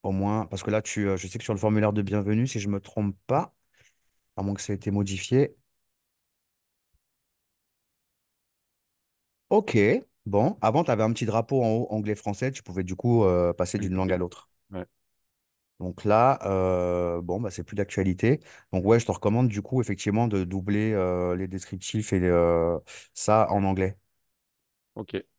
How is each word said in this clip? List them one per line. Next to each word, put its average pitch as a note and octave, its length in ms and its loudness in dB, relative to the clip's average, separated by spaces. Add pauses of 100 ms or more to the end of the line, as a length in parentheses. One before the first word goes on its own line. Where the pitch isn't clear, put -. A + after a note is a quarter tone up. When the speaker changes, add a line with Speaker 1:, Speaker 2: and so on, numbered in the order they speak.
Speaker 1:
Au G2 80 -4
moins, G2+ 360 -2
parce F#2+ 160 -8
que G#2+ 80 -4
là, G#2+ 100 0
tu, G#2 260 -2
euh, F#2+ 100 0
je F#2 100 -8
sais G2+ 100 -10
que A2 60 -10
sur A2+ 100 -2
le G2 60 -4
formulaire G#2+ 340 2
de G#2 80 0
bienvenue, G#2 460 0
si A#2+ 120 -4
je G2+ 100 -4
me G2 100 -2
trompe G2+ 360 -4 (120)
pas, D3+ 260 -2 (840)
à G2 60 -6
moins G2+ 120 -4
que - 60 -10
ça G#2 120 -6
ait G2 40 -4
été G2 140 -4
modifié. G2+ 640 0 (4000)
Ok, G#3 280 2 (480)
bon, G#2+ 360 0
avant, B2+ 240 2
tu C#3 60 -2
avais A2 120 2
un A2 100 2
petit A2 120 -4
drapeau A2+ 380 0
en A2+ 60 2
haut, A2+ 200 0
anglais-français, G#2+ 640 -4
tu - 120 -14
pouvais F#2 200 -6
du F2+ 120 -6
coup, A#2 300 4
euh, F2 280 4
passer F2+ 240 -4
Speaker 2:
Oui, - 20 -2
Speaker 1:
d'une F#2+ 140 -4
langue F#2 180 0
Speaker 2:
oui. - 20 4
Speaker 1:
à F2+ 40 0
l'autre. F2+ 320 -8 (220)
Speaker 2:
Ouais. F#2 160 -12 (920)
Speaker 1:
Donc F2+ 260 -8
là, A#2 400 6
euh, F2+ 760 0
bon, F2 180 -4
bah, A2 120 -6
c'est - 120 -10
plus - 120 -12
d'actualité. G2 640 0 (340)
Donc F2+ 120 0
ouais, A2+ 140 6
je A#2 60 -4
te G#2 60 -2
recommande A2 360 0
du G2+ 140 -2
coup, B2+ 180 -2
effectivement, G#2+ 480 0
de G2 160 0
doubler, G2+ 500 -2
euh, F2+ 420 0
les F#2 120 -6
descriptifs F#2+ 680 -6
et, F#2 100 2
euh, E2+ 560 4 (340)
ça G#2+ 380 4
en G2 120 2
anglais. F#2+ 320 0 (1000)
Speaker 2:
Ok. A2+ 280 -8 (160)